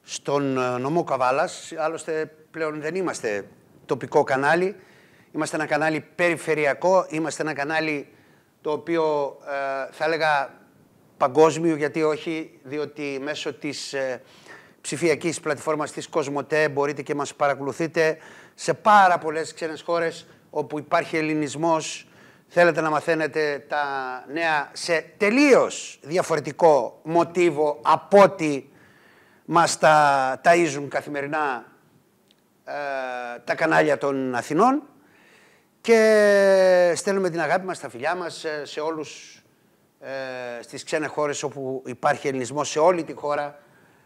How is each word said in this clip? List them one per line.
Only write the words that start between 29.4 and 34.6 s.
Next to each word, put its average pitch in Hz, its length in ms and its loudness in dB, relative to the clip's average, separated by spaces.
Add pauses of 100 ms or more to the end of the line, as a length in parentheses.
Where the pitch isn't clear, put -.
μας 160 320 2
τα 139 680 4
ταΐζουν 156 440 4
καθημερινά, 143 800 -6 (1000)
ε, 139 80 -12 (720)
τα 170 120 -2
κανάλια 160 420 4
των 135 380 -2
Αθηνών. 226 460 2 (1000)